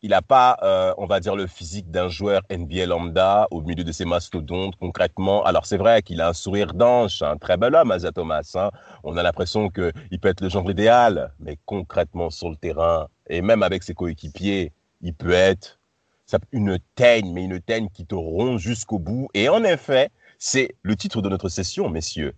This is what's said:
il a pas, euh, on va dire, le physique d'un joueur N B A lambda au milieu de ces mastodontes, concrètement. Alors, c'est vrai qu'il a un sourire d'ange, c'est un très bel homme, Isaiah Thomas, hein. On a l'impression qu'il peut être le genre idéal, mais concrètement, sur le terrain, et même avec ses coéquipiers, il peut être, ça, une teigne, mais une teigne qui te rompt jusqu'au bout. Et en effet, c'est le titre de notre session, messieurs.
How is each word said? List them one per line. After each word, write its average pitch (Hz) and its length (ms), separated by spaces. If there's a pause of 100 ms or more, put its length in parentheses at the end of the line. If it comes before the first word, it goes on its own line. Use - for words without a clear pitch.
il 101 120
a 95 80
pas, 127 420
euh, 92 340
on 101 80
va 98 160
dire, 98 160
le 95 100
physique 90 440
d'un 90 180
joueur 95 400
N 87 160
B 85 140
A 92 80
lambda 87 640
au 85 100
milieu 85 240
de 82 80
ces 92 100
mastodontes, 87 720
concrètement. 95 720
Alors, 85 200
c'est 104 120
vrai 110 240
qu'il 82 180
a 82 80
un 87 60
sourire 98 400
d'ange, 120 460
c'est 78 60
un 76 120
très 92 180
bel 117 200
homme, 139 200
Isaiah 87 160
Thomas, 80 440
hein. 98 160 (320)
On 80 120
a 87 80
l'impression 92 460
qu'il 87 500
peut - 80
être 92 140
le 95 80
genre 92 200
idéal, 104 720
mais 76 260
concrètement, 85 680
sur - 180
le 76 80
terrain, 82 500 (220)
et 85 120
même 107 220
avec 92 200
ses 90 100
coéquipiers, 87 800 (280)
il 87 120
peut 82 180
être, 95 480 (460)
ça, - 140 (120)
une 101 280 (160)
teigne, 117 360
mais 90 140
une 92 160
teigne 113 320
qui 87 120
te 104 100
rompt 95 440
jusqu'au 110 400
bout. 113 340
Et 104 140
en 220 160
effet, 147 460 (280)
c'est - 440
le 101 160
titre 117 240
de 98 80
notre 95 180
session, 98 420
messieurs. 78 480